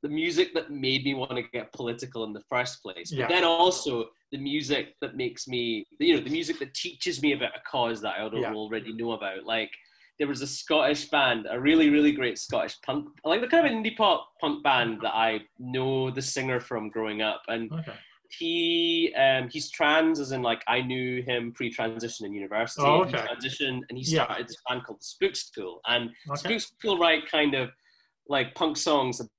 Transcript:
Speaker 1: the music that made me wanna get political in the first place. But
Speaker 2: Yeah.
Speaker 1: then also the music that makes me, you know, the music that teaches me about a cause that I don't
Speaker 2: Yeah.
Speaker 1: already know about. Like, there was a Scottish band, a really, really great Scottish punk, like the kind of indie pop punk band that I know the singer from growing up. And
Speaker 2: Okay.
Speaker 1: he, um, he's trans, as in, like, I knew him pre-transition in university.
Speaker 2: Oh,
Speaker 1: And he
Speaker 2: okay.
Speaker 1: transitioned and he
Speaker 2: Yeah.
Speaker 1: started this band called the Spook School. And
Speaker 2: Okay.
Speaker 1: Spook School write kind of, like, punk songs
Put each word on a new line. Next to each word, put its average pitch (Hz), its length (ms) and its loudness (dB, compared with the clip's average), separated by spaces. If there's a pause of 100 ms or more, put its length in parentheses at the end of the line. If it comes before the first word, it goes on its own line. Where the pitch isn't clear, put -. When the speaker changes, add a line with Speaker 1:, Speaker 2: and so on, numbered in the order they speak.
Speaker 1:
the 147 80 -4
music 165 440 2
that 160 160 -2
made 131 360 0
me 139 80 0
wanna 127 300 -4
get 113 280 -8
political 117 540 -6
in 107 80 -8
the 104 160 -12
first 127 340 -4
place. 92 280 -12
But 151 60 -6
Speaker 2:
Yeah. 123 100 0
Speaker 1:
then 175 180 2
also 165 640 2 (220)
the 139 60 -8
music 139 640 -2
that 127 160 -8
makes 123 320 -6
me, 117 380 -2 (140)
you 160 160 6
know, 135 60 2
the - 80 -6
music 160 300 -2
that 131 140 -8
teaches 165 480 -6
me 147 100 4
about 123 240 -2
a - 60 -14
cause 117 400 -2
that 101 160 -4
I - 20 -6 (100)
don't 104 120 -8
Speaker 2:
Yeah. 113 120 -2
Speaker 1:
already 107 400 -6
know 117 200 -4
about. 98 320 -8
Like, 113 260 -2 (480)
there 147 80 0
was 135 160 -4
a 139 40 -6
Scottish 147 600 0
band, 123 400 2
a 123 100 -4
really, 151 300 8
really 147 220 6
great 127 260 -2
Scottish - 440 -4
punk, 202 260 -4 (160)
like 175 180 2
the 240 60 -2
kind 330 180 6
of 269 60 2
indie 220 260 -2
pop 202 320 4 (100)
punk 147 240 -2
band 117 380 2
that 113 140 -2
I 110 260 2 (160)
know 131 540 -2
the 131 100 -6
singer 131 380 -2
from 110 300 -6
growing 107 340 -4
up. 107 240 -2
And 113 240 -4
Speaker 2:
Okay. 156 220 -8 (360)
Speaker 1:
he, 170 840 0
um, 131 340 4
he's 147 220 -8
trans, 160 480 4
as 135 120 -4
in, 131 120 -2
like, 117 240 0
I 123 140 2
knew 127 420 -2
him 120 300 -4
pre-transition 113 760 -6
in 98 60 -8
university. 104 520 -4
Speaker 2:
Oh, 156 160 8
Speaker 1:
And 180 100 2
he 131 60 -2
Speaker 2:
okay. 113 100 -4
Speaker 1:
transitioned 127 600 -4
and 120 80 -10
he 127 80 -10
Speaker 2:
Yeah. 156 200 2
Speaker 1:
started 117 220 -6
this - 220 -16
band 123 140 -4
called 107 160 -16
the - 60 -18
Spook - 300 -2
School. 90 520 -10
And 120 240 0 (180)
Speaker 2:
Okay. 143 300 -2
Speaker 1:
Spook - 20 -
School - 380 -2
write 160 280 4
kind 147 280 2
of, 127 160 -2 (560)
like, 135 260 0
punk 156 240 0
songs 135 420 2 (200)